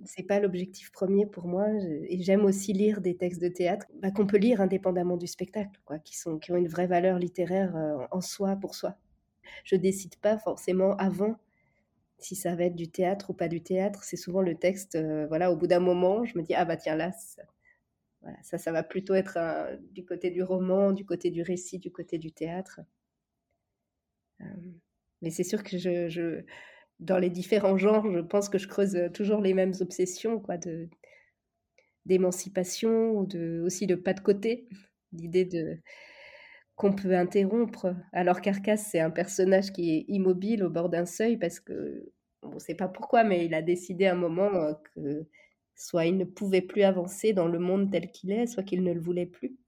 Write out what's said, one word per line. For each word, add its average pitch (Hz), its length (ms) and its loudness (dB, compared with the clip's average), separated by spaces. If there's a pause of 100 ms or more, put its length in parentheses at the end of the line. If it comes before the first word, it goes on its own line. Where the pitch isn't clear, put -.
c'est - 180 -14
pas 202 160 2
l'objectif 185 500 -4
premier 196 360 2
pour 180 200 -12
moi. 185 200 0 (120)
Je, 165 300 -4
et 185 140 -4
j'aime 196 220 6
aussi 196 280 2
lire 202 280 2
des 180 160 0
textes 175 240 -4
de 175 80 0
théâtre, 180 380 -2 (140)
bah, 190 100 0
qu'on 202 160 2
peut 202 120 4
lire 220 240 4
indépendamment 180 560 0
du 175 80 -6
spectacle, 196 580 -8
quoi, - 140 -10
qui - 180 -16
sont, 160 220 -6
qui - 140 -10
ont 175 40 2
une 175 120 2
vraie 175 200 0
valeur 180 300 4
littéraire, 175 580 0
euh, 151 220 -2 (120)
en 185 120 -4
soi, 196 340 -2
pour 196 180 -8
soi. - 220 -6 (680)
Je 190 120 2
décide 190 400 -2
pas 214 220 0
forcément 185 580 0
avant 196 400 0 (840)
si - 160 -12
ça 175 220 -4
va 175 80 0
être 180 120 0
du 170 120 -6
théâtre 185 420 -2
ou - 40 -4
pas 170 140 -2
du 165 140 -4
théâtre. 190 420 -2
C'est - 120 -8
souvent 180 240 -2
le 175 140 2
texte, 185 400 -2
euh, 156 320 -2
voilà, 170 260 2
au 165 40 2
bout 170 100 -2
d'un 175 140 6
moment, 180 440 4
je 190 140 -4
me 165 40 -2
dis, « 156 140 -4
Ah 175 80 2
bah 165 120 -2
tiens, 156 200 -2
là, 170 160 -2
ça, - 300 -18 (800)
voilà, - 200 -16
ça, - 140 -8
ça 165 160 -4
va 208 100 0
plutôt 196 320 -2
être, 190 220 2
euh, 156 400 -4 (140)
du 180 140 -14
côté 180 260 -4
du 180 120 -2
roman, 185 500 2
du 196 120 -2
côté 175 260 -2
du 165 120 -4
récit, 180 360 -6
du 175 120 -12
côté 170 260 -10
du 160 160 -10
théâtre. » 170 480 -8 (1600)
Euh, 190 40 -16 (760)
mais 165 100 -4
c'est 175 140 -2
sûr 208 180 -2
que 185 160 -6
je, 175 300 0
je, 165 340 -4 (560)
dans 180 200 2
les 180 120 2
différents 190 460 2
genres, 208 340 4
je 175 100 0
pense 202 280 0
que 196 100 0
je - 80 -4
creuse, 196 300 0
euh, 175 120 0
toujours 208 320 0
les 190 140 2
mêmes 190 260 2
obsessions, 185 600 -2
quoi, 185 160 -6
de, 165 320 -10 (1160)
d'émancipation 185 1040 2
ou 202 140 0
de, 165 380 -4
aussi 190 220 -2
de 180 80 4
pas 185 200 -2
de 196 60 -8
côté, 226 460 0 (460)
l'idée 170 320 0
de, 160 340 -4 (960)
qu'on 196 180 4
peut 196 220 2
interrompre. 196 800 2 (180)
Alors 180 280 4
Carcasse, 208 500 0
c'est 170 80 0
un 160 120 4
personnage 190 600 2
qui 170 220 0
est 156 140 0
immobile 190 560 2
au 170 60 0
bord 170 180 0
d'un 170 180 0
seuil 226 300 0
parce 175 240 -4
que, - 500 -10 (320)
on 147 160 -12
sait 165 160 -10
pas 185 140 -4
pourquoi, 226 340 2
mais 180 240 4
il 165 80 -2
a 160 80 -2
décidé 175 440 0
à 185 60 6
un 175 40 2
moment, 180 380 2
euh, 151 180 0 (200)
que 151 320 -6 (520)
soit 165 300 0
il 180 100 4
ne 190 80 2
pouvait 190 380 0
plus 202 200 0
avancer 190 500 2
dans 180 140 4
le 170 140 0
monde 196 320 2
tel 175 180 -2
qu'il 185 220 -8
est, 240 160 0
soit 190 160 -4
qu'il 185 180 -2
ne 175 100 2
le 170 80 -2
voulait 175 260 -2
plus. - 300 -10 (120)